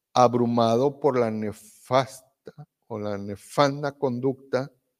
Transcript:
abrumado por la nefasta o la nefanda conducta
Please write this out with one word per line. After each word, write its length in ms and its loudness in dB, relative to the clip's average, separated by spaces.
abrumado 880 2
por 180 2
la 120 0
nefasta 920 -4
o 120 -10
la 200 -6
nefanda 720 -4
conducta 800 -4